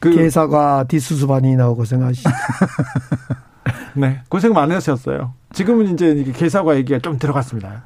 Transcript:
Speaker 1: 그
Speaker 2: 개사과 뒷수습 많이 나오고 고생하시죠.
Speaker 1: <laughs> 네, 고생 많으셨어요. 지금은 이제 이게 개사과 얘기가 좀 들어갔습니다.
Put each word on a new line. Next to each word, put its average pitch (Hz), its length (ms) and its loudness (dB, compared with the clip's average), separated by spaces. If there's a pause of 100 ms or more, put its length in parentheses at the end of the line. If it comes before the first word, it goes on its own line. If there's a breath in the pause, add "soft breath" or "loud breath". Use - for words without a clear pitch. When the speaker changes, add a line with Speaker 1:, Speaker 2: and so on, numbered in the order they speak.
Speaker 1:
그 170 140 4
Speaker 2:
개사과 147 760 2
뒷수습 139 420 0
많이 131 260 2
나오고 123 220 2
고생하시죠. 123 520 -2
Speaker 1:
<laughs> - 1600 -6
네, 135 340 0
고생 196 240 0
많으셨어요. 143 800 -2 (200)
지금은 202 420 0
이제 165 160 2
이게 139 220 0
개사과 160 440 0
얘기가 135 220 0
좀 147 200 -4
들어갔습니다. 123 680 -4